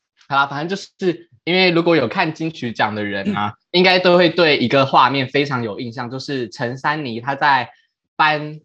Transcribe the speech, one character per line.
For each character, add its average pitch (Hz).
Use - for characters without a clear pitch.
好 143
啦， 139
反 139
正 160
就 190
是 -
因 165
为 185
如 170
果 170
有 131
看 165
金 160
曲 123
奖 110
的 107
人 98
啊， 104
<clears throat> -
应 180
该 185
都 180
会 180
对 160
一 123
个 135
画 135
面 135
非 143
常 127
有 101
印 120
象， 120
就 131
是 131
陈 123
珊 151
妮 113
她 139
在 139
颁， 151